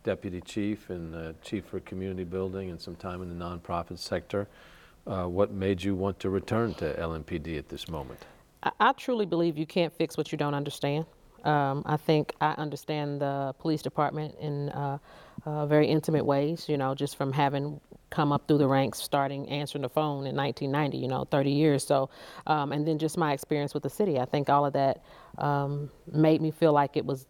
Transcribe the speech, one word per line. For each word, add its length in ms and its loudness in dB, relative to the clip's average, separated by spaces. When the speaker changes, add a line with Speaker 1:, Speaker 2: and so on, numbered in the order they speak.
Speaker 1:
deputy 380 -4
chief 480 -4
and 240 -8
the 300 -10
chief 220 -6
for 160 -8
community 420 -6
building 480 -4
and 100 -12
some 140 -12
time 260 -8
in 80 -8
the 160 -8
nonprofit 540 -6
sector. 480 -4
Uh, 200 -2
what 260 2
made 320 0
you 100 0
want 260 -2
to 120 -2
return 420 0
to 260 -4
L 140 -2
M 100 -6
P 140 -6
D 180 -6
at 140 -8
this 180 -12
moment? 320 -8
Speaker 2:
I, 160 -2
I 140 6
truly 340 -2
believe 320 2
you 80 -4
can't 260 0
fix 240 -2
what 140 -4
you 80 -2
don't 160 0
understand. 500 -2
Um, 420 2
I 120 2
think 440 2
I 120 2
understand 680 -4
the 380 -2
police 240 0
department 560 -2
in, 300 -4
uh, 280 -4
uh, 220 -2
very 200 6
intimate 380 4
ways, 420 2
you 100 0
know, 180 0
just 200 -4
from 160 0
having 480 0
come 200 2
up 160 0
through 120 6
the 80 6
ranks, 340 2
starting 480 -2
answering 320 -4
the 80 -4
phone 380 0
in 80 -4
nineteen 360 -2
ninety, 280 0
you 80 -2
know, 180 -2
thirty 240 2
years. 360 4
So, 260 2
um, 260 0
and 160 0
then 120 0
just 180 -2
my 160 2
experience 400 -2
with 80 -2
the 80 -4
city, 300 0
I 60 2
think 260 0
all 160 6
of 60 0
that, 280 2
um, 500 -2
made 280 6
me 120 0
feel 220 4
like 220 4
it 80 2
was 260 -4